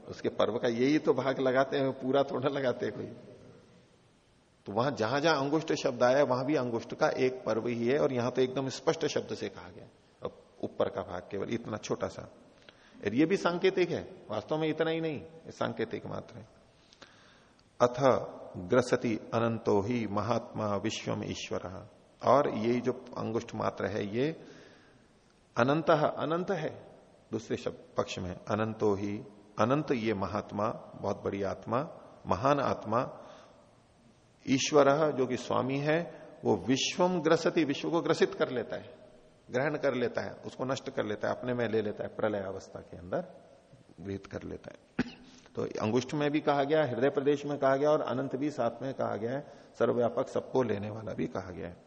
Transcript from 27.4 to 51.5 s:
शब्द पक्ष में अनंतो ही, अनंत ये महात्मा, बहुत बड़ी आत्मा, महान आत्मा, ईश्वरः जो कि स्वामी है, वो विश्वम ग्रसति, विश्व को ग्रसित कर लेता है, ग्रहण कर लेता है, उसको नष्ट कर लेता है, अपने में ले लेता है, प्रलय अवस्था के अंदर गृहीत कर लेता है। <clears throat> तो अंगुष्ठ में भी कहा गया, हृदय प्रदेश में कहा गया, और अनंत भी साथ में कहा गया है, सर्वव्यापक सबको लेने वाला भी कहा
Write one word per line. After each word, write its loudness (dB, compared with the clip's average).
शब्द -8
पक्ष -2
में -6
अनंतो 0
ही, -4
अनंत 4
ये 2
महात्मा, -2
बहुत -4
बड़ी -2
आत्मा, -4
महान 4
आत्मा, 0
ईश्वरः 6
जो 0
कि -2
स्वामी 0
है, 2
वो 6
विश्वम 2
ग्रसति, 4
विश्व -2
को 2
ग्रसित 2
कर 0
लेता -4
है, -12
ग्रहण 0
कर 2
लेता 0
है, -8
उसको -6
नष्ट -4
कर -2
लेता -2
है, 2
अपने -2
में 0
ले 2
लेता -4
है, -6
प्रलय 0
अवस्था -10
के -16
अंदर -4
गृहीत -8
कर -10
लेता -10
है। -8
<clears throat> -20
तो -2
अंगुष्ठ 2
में 2
भी 2
कहा 4
गया, 4
हृदय 2
प्रदेश 2
में -4
कहा 4
गया, 4
और 6
अनंत -2
भी 0
साथ -2
में -6
कहा -2
गया -2
है, -4
सर्वव्यापक 2
सबको 0
लेने -2
वाला -8
भी -2
कहा -6